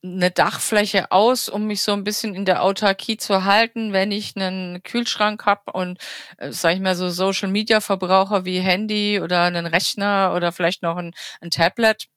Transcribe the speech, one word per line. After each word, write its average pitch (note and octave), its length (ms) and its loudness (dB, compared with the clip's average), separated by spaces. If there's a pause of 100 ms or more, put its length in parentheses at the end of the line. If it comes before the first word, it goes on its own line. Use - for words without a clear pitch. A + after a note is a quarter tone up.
eine F3+ 280 0
Dachfläche G3+ 800 0
aus, A#3 340 4
um G#3+ 180 -4
mich G#3+ 160 -4
so G#3 120 0
ein G3+ 100 -4
bisschen G#3 320 -4
in G3 80 -6
der F#3 180 2
Autarkie G3 540 0
zu F#3+ 300 0
halten, A3 480 2
wenn G3 180 2
ich G#3 240 -6
einen F#3 480 -6
Kühlschrank G#3+ 640 -2
hab - 280 0
und, F3+ 240 -4 (400)
äh, C3+ 140 -10
sag E3 220 2
ich F#3+ 80 -2
mal, F#3+ 140 2
so F3+ 140 -2
Social-Media-Verbraucher G3 1300 0
wie F#3 160 -2
Handy G#3 600 0
oder F3 220 2
einen F3 220 0
Rechner G3 720 0
oder F3 160 0
vielleicht F3 320 -2
noch E3+ 140 -2
ein, E3+ 160 -8 (260)
ein E3+ 120 -8
Tablet? G#3+ 640 2